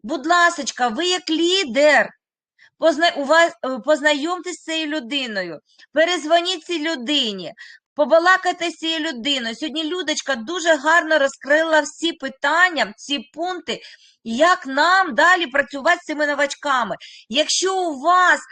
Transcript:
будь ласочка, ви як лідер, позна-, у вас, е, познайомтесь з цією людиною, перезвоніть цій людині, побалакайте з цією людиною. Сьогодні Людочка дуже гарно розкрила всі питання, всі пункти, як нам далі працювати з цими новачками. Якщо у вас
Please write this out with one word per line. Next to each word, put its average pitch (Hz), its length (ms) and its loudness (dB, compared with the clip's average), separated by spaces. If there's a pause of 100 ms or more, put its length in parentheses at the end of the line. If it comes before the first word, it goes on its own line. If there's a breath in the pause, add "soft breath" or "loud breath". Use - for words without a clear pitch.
будь 262 240 -6
ласочка, 339 600 0
ви 277 200 -2
як 359 220 -2
лідер, 302 800 2 (680 soft breath)
позна-, 320 400 2
у 285 80 -4
вас, 330 280 4 (120)
е, 262 200 -4
познайомтесь 302 720 0
з - 80 -20
цією 320 240 -4
людиною, 226 720 -6 (340 soft breath)
перезвоніть 339 720 0
цій 349 160 -6 (100)
людині, 240 640 -4 (440 loud breath)
побалакайте 349 720 2
з 330 40 -8
цією 320 260 -6
людиною. 254 560 -4
Сьогодні 311 280 -8
Людочка 302 520 -4
дуже 320 400 0
гарно 311 440 2
розкрила 302 600 2
всі 320 320 -6
питання, 285 840 0
всі 277 220 -8 (140)
пункти, 339 480 -8 (420 loud breath)
як 311 420 2
нам 320 500 2
далі 339 320 4
працювати 285 560 0
з - 20 -20
цими 294 220 -4
новачками. 277 680 -2 (340 loud breath)
Якщо 311 460 0
у 320 260 -4
вас 349 380 4 (120)